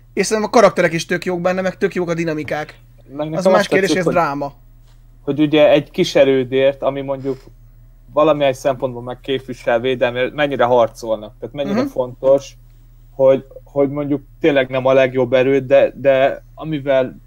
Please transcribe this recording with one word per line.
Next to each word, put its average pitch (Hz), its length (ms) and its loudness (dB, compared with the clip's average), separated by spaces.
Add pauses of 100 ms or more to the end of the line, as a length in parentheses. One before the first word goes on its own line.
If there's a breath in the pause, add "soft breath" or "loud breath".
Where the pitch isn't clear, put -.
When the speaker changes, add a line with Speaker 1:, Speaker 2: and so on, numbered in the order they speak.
(140)
Speaker 1:
és 196 120 -2
szerintem 214 280 -4
a 240 60 4
karakterek 175 340 4
is 165 120 -6
tök 180 200 -6
jók 180 160 -4
benne, 185 200 -2
meg 185 160 -6
tök 196 180 -2
jók 180 140 -4
a 170 40 -4
dinamikák. 156 640 -6 (280)
Speaker 2:
Meg 131 100 -20
nekem 156 160 -6
Speaker 1:
Az 180 120 -2
Speaker 2:
azt 190 100 6
Speaker 1:
más 202 120 2
kérdés, 190 220 0
Speaker 2:
tetszik, 175 160 0
Speaker 1:
hogy 143 100 0
ez 175 80 2
Speaker 2:
hogy 151 60 -2
Speaker 1:
dráma. 143 240 -8 (680)
Speaker 2:
hogy 143 180 -4
ugye 147 300 4
egy 143 220 2
kis - 240 -2
erődért, 135 680 2
ami 139 200 -4
mondjuk 135 400 -8 (720)
valamilyen 147 400 2
szempontból 127 480 -6
megképvisel, 123 800 -4
védelmi, 127 540 -2
mennyire 139 320 -2
harcolnak. 113 760 0
Tehát 120 160 -14
mennyire 202 260 -4
Speaker 1:
Mhm. 285 80 -4
Speaker 2:
fontos, 135 680 -2 (540)
hogy, 135 340 2 (180)
hogy 143 260 -2
mondjuk 143 320 -4 (180)
tényleg 139 300 0
nem 127 160 -4
a 135 80 2
legjobb 127 400 2
erőd, 135 320 2
de, 139 300 4
de 131 480 0 (120)
amivel 139 720 -2